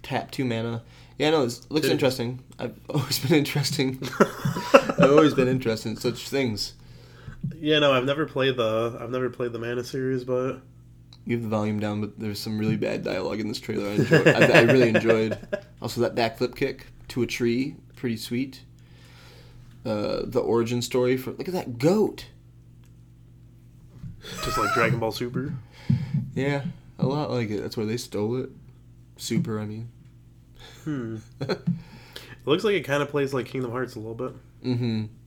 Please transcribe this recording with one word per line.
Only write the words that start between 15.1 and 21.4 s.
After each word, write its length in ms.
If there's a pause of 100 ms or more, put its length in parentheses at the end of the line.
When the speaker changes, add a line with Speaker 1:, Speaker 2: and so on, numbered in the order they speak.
Speaker 2:
<laughs> 400
Speaker 1:
Also, 200
that 120
backflip 420
kick 300 (220)
to 140
a 40
tree, 500 (200)
pretty 220
sweet. 420 (1200)
Uh, 420
the 160
origin 420
story 340
for, 160
look 160